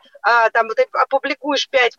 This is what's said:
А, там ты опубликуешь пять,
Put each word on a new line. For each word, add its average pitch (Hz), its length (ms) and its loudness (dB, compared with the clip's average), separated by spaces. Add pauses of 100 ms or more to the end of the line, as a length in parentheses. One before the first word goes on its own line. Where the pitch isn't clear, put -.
(240)
А, 226 280 2
там 226 180 0
ты - 240 0
опубликуешь - 720 -2
пять, 247 320 0